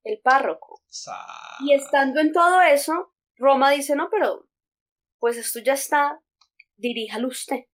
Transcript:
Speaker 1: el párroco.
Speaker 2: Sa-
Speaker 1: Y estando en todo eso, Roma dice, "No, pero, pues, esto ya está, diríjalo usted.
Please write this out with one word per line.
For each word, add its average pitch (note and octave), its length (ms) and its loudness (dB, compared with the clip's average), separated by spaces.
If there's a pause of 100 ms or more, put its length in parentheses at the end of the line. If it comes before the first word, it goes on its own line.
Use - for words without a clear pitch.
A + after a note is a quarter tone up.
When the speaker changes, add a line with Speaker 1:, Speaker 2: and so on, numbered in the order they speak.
Speaker 1:
el G#3+ 160 -8
párroco. C4 680 0
Speaker 2:
Sa- E2 720 -16
Speaker 1:
Y C#4+ 140 2
estando C#4 460 0
en D#4 140 2
todo F4+ 280 4
eso, D#4 520 2 (240)
Roma C4+ 340 4
dice, C#4+ 240 0
"No, E4 140 -4
pero, D4+ 380 -2 (720)
pues, A#3 180 -2
esto A#3 220 -8
ya A#3+ 140 0
está, C#4+ 460 -2 (560)
diríjalo A3+ 520 -6
usted. C4 460 -8